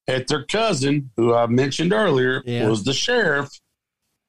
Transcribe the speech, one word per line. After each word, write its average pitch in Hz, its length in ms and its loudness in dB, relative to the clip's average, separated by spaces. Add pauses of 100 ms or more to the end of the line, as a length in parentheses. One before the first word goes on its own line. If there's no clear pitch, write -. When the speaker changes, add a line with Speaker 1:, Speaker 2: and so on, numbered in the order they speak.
Speaker 1:
at 127 220 -2
their 147 160 -2
cousin, 147 720 0
who 117 180 2
I 117 120 4
mentioned 135 480 0
earlier, 131 500 2
Speaker 2:
Yeah. 120 240 -2
Speaker 1:
was 107 160 0
the 135 80 0
sheriff 151 560 0 (800)